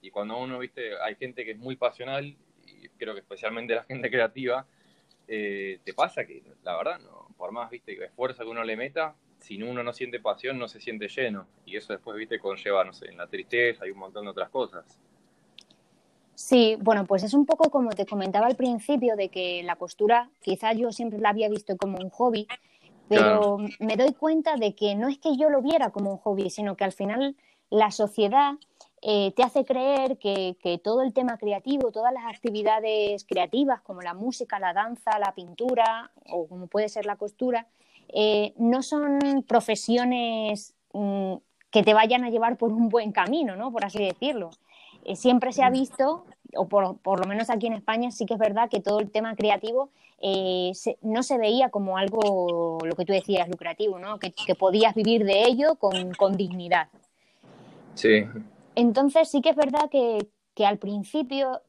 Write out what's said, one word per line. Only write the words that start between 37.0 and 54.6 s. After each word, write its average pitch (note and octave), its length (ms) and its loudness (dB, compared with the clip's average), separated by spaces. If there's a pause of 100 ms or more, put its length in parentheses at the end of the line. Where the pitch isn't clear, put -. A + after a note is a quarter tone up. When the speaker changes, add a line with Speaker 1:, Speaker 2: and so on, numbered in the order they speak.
Speaker 2:
la G3+ 80 -4
costura, A3+ 520 -4 (420)
eh, G#3 480 2
no A#3+ 260 4
son C#4 640 0
profesiones, A3+ 1300 0 (180)
mm, G3 400 -4 (380)
que G#3 120 6
te G#3+ 100 6
vayan A3+ 300 4
a A#3+ 60 -4
llevar A#3 280 0
por A#3 140 0
un A3+ 180 2
buen G#3+ 220 0
camino, G#3+ 440 0
¿no? A#3 160 -8
Por A3+ 140 -4
así G3+ 180 -6
decirlo. G3 480 -4 (520)
Eh, F#3+ 120 -8
siempre B3 380 4
se C4+ 100 2
ha B3+ 60 6
Speaker 1:
Mm. B3+ 40 2
Speaker 2:
visto, C4+ 520 0 (300)
o - 120 -2
por, F#3+ 320 2
por F#3+ 200 0
lo F#3+ 80 0
menos G#3+ 220 -2
aquí A#3 180 -2
en A3+ 60 -2
España A3+ 380 -2
sí A3+ 140 -6
que A#3 80 -2
es G#3+ 60 -4
verdad A3 300 2
que G#3 100 0
todo G#3 200 0
el G#3 120 -4
tema A3 240 -2
creativo, G#3+ 540 0 (300)
eh, F#3 540 0
se, - 280 -4
no A3 220 0
se C4 140 0
veía A#3 320 4
como G3 280 -2
algo, F#3 880 0
lo E3 120 -4
que F3+ 100 -4
tú G3 80 0
decías, F#3 360 0
lucrativo, F3+ 500 -4
¿no? G3+ 200 -8
Que, F#3 120 -8
que - 240 -2
podías G#3 400 4